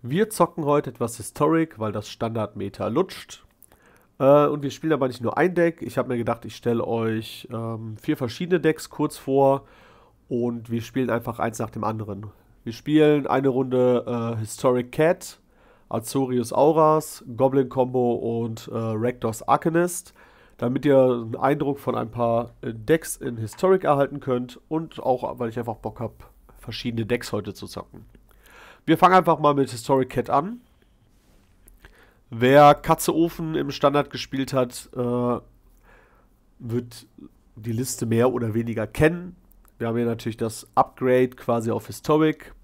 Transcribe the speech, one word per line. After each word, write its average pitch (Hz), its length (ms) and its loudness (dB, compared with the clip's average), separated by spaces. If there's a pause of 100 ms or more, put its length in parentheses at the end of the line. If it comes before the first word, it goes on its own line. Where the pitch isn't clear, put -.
Wir 175 300 0
zocken 165 340 0
heute 143 240 2
etwas 117 280 -6
Historic, 160 600 0
weil 107 140 -4
das 101 180 -8
Standard-Meta 110 760 -6
lutscht. - 580 -4 (720)
Äh, 143 300 6
und 143 160 -4
wir 139 80 -4
spielen 160 200 -4
aber 135 160 0
nicht 123 140 -8
nur 110 160 -2
ein 180 160 2
Deck. 170 300 -2
Ich - 160 -6
hab 120 80 -2
mir 123 100 -2
gedacht, 117 260 -4
ich - 120 -14
stelle 117 320 -2
euch, 113 680 -4
ähm, 113 440 -8
vier - 200 -4
verschiedene 165 420 -2
Decks 156 300 0
kurz - 260 -4
vor 135 500 2 (640)
und 120 440 -4
wir 113 100 -2
spielen 123 300 -2
einfach 117 260 -4
eins 113 220 -4
nach 117 100 -4
dem 110 140 -8
anderen. 104 480 -6 (320)
Wir 113 100 -10
spielen 151 540 4
eine 135 220 2
Runde, 123 880 2
äh, 110 40 -6
Historic 123 520 -2
Cat, - 480 0 (480)
Azorius 123 640 -2
Auras, 156 720 4 (140)
Goblin 131 320 4
Combo 127 460 2
und, 117 540 -6
äh, 110 60 -8
Rakdos 113 720 -4
Arcanist, 170 680 0 (420)
damit 127 280 -2
ihr 139 120 6
einen 120 380 4
Eindruck 139 420 0
von - 160 -4
ein 117 160 -4
paar, 117 540 -2
äh, 120 100 -8
Decks 113 440 -2
in 120 200 -8
Historic 185 460 0
erhalten 143 360 2
könnt 123 480 -4
und 160 320 -6
auch, - 380 -2
weil 120 120 -4
ich 113 100 -8
einfach 113 160 -6
Bock - 240 -10
hab, - 320 -12 (300)
verschiedene 113 440 -6
Decks 120 280 -4
heute 104 200 -6
zu - 140 -14
zocken. - 380 -14 (800)
Wir 160 120 4
fangen 185 180 8
einfach 165 240 6
mal 147 140 4
mit 135 160 2
Historic 123 400 0
Cat 120 200 -4
an. 180 320 -2 (1700)
Wer 139 460 8
Katze - 380 0
Ofen 165 420 -2
im 139 160 -4
Standard 143 380 0
gespielt 135 440 -8
hat, 127 420 -4
äh, 123 440 -2 (1200)
wird 120 480 -8 (480)
die 113 180 -8
Liste 127 320 -4
mehr 117 260 4
oder 117 220 -4
weniger 113 340 -2
kennen. 175 480 0 (420)
Wir 117 100 -6
haben 117 100 -2
hier 120 80 0
natürlich 117 320 -4
das 113 380 -6
Upgrade 127 540 2
quasi 117 420 -4
auf 110 160 -4
Historic. 156 640 0 (100)